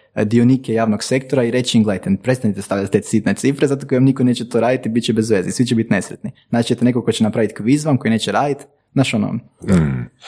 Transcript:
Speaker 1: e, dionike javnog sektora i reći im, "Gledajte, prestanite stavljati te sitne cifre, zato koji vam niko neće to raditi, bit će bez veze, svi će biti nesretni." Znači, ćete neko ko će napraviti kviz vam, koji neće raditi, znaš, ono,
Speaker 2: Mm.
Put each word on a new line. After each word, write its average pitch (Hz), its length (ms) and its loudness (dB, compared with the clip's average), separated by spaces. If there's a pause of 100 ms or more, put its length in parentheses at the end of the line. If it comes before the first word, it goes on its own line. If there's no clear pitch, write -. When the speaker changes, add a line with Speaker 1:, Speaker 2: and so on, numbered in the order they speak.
(160)
Speaker 1:
e, 107 100 0
dionike 120 480 4
javnog 110 300 0
sektora 131 400 0
i 117 80 0
reći 127 260 0
im, 110 60 6
"Gledajte, 98 340 0
prestanite 110 440 -2
stavljati 98 300 -4
te 101 100 2
sitne 104 320 0
cifre, 135 340 0
zato 139 200 -2
koji 131 100 0
vam 127 80 4
niko 135 180 2
neće 120 260 0
to 117 100 0
raditi, 120 300 0
bit 113 140 -2
će 117 100 0
bez 110 160 0
veze, 95 220 2
svi 123 140 0
će 120 100 0
biti 113 140 -2
nesretni." - 420 -4 (180)
Znači, 165 180 0
ćete - 180 0
neko 123 160 2
ko 107 100 -2
će 110 120 0
napraviti 107 300 0
kviz 139 320 0
vam, 147 120 0
koji 113 140 0
neće 107 200 -2
raditi, 135 340 -2 (280)
znaš, 131 200 0
ono, 104 140 0
Speaker 2:
Mm. 78 760 -2 (220)